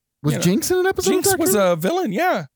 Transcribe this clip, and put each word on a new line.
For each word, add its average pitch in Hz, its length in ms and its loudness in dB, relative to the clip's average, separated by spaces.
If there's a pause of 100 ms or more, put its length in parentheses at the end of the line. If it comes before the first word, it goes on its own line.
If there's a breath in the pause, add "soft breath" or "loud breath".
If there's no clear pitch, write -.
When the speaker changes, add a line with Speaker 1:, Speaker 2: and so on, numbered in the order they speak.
(220)
Speaker 1:
Was 147 120 0
Speaker 2:
You - 40 -4
know, - 60 -6
Speaker 1:
Jinx 196 260 0
in 359 80 0
an 359 80 2
episode 381 240 0
of - 40 2
Speaker 2:
Jinx 370 140 0
Speaker 1:
Doctor 370 120 2
Speaker 2:
was 330 140 2
Speaker 1:
Who? 208 60 2
Speaker 2:
a 175 160 2
villain, 226 360 -2
yeah. 247 440 -2